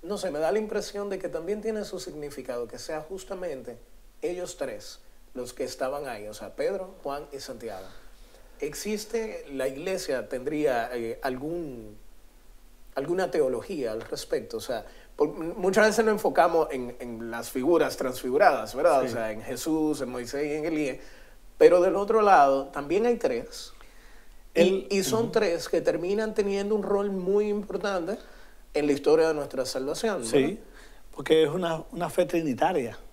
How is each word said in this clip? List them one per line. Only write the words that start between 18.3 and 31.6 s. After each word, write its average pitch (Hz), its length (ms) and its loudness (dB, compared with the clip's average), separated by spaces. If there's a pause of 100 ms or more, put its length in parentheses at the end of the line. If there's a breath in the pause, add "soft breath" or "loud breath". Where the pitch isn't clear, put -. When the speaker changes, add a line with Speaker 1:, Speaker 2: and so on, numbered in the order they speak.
Speaker 1:
¿verdad? 143 260 6
Speaker 2:
Sí. 131 60 0
Speaker 1:
O - 40 -4
sea, 113 200 -2
en 104 100 -8
Jesús, 151 600 -2
en 123 80 -4
Moisés 127 360 -6
y 147 80 -2
en 151 120 -4
Elías. 151 320 -2 (600 loud breath)
Pero 165 240 10
del 175 140 4
otro 208 260 4
lado, 139 460 8
también 151 380 0
hay 240 100 4
tres. - 560 -4 (840 soft breath)
Y, 165 60 4
Speaker 2:
El 185 280 4
Speaker 1:
y 196 140 2
son 226 220 2
Speaker 2:
Ujú. - 60 -6
Speaker 1:
tres 170 380 2
que 175 100 2
terminan 196 540 0
teniendo 202 420 0
un 208 80 0
rol 202 280 0
muy 196 360 2
importante 196 680 -2 (560 loud breath)
en 147 140 0
la 147 40 4
historia 156 380 6
de 156 40 2
nuestra 139 320 -4
salvación, 143 600 -2
Speaker 2:
Sí, 123 160 4
Speaker 1:
¿verdad? 170 160 0 (580 loud breath)
Speaker 2:
porque 156 280 4
es 147 60 4
una, 165 420 -2